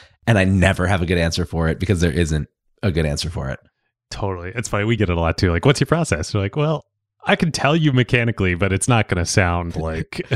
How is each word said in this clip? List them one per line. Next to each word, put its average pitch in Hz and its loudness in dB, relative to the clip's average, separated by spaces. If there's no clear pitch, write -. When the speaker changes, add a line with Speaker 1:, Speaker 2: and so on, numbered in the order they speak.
Speaker 1:
and 113 4
I 95 4
never 92 4
have 92 2
a 87 -2
good 87 2
answer 85 0
for 82 -2
it 80 -2
because 90 0
there 85 2
isn't 76 0
a 101 0
good 78 0
answer 73 -4
for 67 -6
it. 65 -8
Speaker 2:
Totally. 92 -8
It's 120 -6
funny. 104 -2
We 117 0
get 107 0
it 87 0
a 85 0
lot 82 0
too. 92 4
Like, 85 0
"What's 139 4
your 143 0
process?" 151 -2
You're 101 -2
like, 101 -6
"Well, 151 -2
I 196 2
can 170 0
tell 143 0
you 151 2
mechanically, 117 2
but 92 0
it's 95 0
not 90 2
gonna 87 0
sound 87 0
Speaker 3:
<laughs> - -
Speaker 2:
like" 80 -6